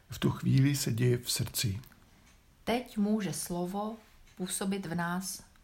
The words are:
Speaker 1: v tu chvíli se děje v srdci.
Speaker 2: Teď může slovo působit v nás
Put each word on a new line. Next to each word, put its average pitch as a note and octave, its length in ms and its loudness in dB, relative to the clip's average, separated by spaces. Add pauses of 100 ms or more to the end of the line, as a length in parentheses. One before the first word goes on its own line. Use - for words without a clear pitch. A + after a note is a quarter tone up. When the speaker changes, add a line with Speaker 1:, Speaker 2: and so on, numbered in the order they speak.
(100)
Speaker 1:
v - 80 -10
tu C3+ 120 2
chvíli C3+ 460 4
se - 160 0
děje B2 260 4
v - 120 -6
srdci. - 500 -2 (840)
Speaker 2:
Teď A#3+ 340 -2
může G3+ 340 2
slovo F#3+ 640 -4 (400)
působit G3 500 -2
v E3 80 -4
nás F3 480 -4 (220)